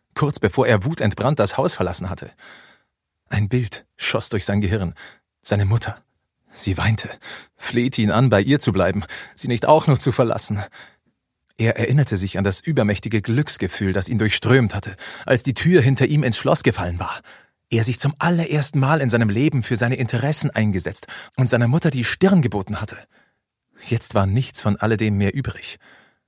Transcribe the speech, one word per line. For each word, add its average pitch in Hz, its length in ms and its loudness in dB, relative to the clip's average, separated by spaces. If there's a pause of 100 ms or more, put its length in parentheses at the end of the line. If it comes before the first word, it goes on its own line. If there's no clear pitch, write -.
(140)
kurz 139 260 -2
bevor 113 260 2
er 113 200 4
wutentbrannt 123 540 0
das 104 180 0
Haus - 160 0
verlassen 87 360 -4
hatte. - 220 -10 (960)
Ein 104 220 0
Bild 123 360 -4 (120)
schoss - 320 -2
durch 107 160 -2
sein 101 160 0
Gehirn. 95 320 0 (480)
Seine 101 240 0
Mutter. 110 360 -2 (520)
Sie - 240 -4
weinte, 110 320 0 (480)
flehte 120 440 -2
ihn 104 100 2
an, 123 180 4
bei 104 100 6
ihr 131 200 4
zu - 120 0
bleiben, 92 320 0 (320)
sie 135 140 -8
nicht 120 160 -2
auch 156 200 6
nur 135 140 4
zu 123 140 0
verlassen. 110 500 0 (960)
Er 113 160 2
erinnerte 120 420 2
sich 95 200 -4
an 98 60 0
das 95 180 -2
übermächtige 110 580 0
Glücksgefühl, 104 720 -2
das 92 180 -2
ihn 110 100 0
durchströmt 110 560 2
hatte, 98 200 -8 (300)
als 131 160 2
die 127 140 -2
Tür 170 260 4
hinter 135 240 4
ihm 147 160 2
ins 123 160 0
Schloss 147 240 2
gefallen 87 380 -2
war. - 220 -8 (500)
Er 113 120 2
sich 117 160 -2
zum 143 200 0
allerersten 151 600 0
Mal 143 220 2
in 127 80 0
seinem 117 200 2
Leben 127 340 0
für 123 120 -4
seine 120 200 0
Interessen 135 560 -2
eingesetzt 98 560 -2 (280)
und 123 140 2
seiner 120 180 4
Mutter 156 220 2
die 127 140 -2
Stirn 185 400 4
geboten 104 360 -4
hatte. - 180 -8 (840)
Jetzt - 320 -2
war 98 140 2
nichts 120 340 -2
von 104 160 0
alledem 107 400 0
mehr 98 160 2
übrig. - 460 -8 (480)